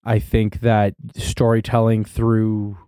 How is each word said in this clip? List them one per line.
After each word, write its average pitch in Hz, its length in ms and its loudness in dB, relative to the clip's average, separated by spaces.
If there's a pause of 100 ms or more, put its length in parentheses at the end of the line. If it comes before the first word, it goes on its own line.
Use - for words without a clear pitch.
I 113 140 2
think 107 420 -2
that 107 340 2 (220)
storytelling 113 880 0
through 110 840 -2